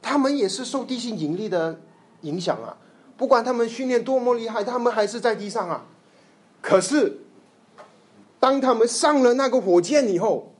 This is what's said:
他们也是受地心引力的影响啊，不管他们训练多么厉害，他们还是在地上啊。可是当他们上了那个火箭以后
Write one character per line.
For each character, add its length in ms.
他 160
们 180
也 120
是 160
受 200
地 140
心 200
引 180
力 120
的 320
影 160
响 240
啊， 140
不 100
管 160
他 120
们 140
训 200
练 160
多 160
么 140
厉 140
害， 140
他 160
们 140
还 140
是 120
在 160
地 140
上 220
啊。 160
可 200
是 400
当 220
他 140
们 120
上 360
了 120
那 140
个 120
火 200
箭 280
以 100
后 420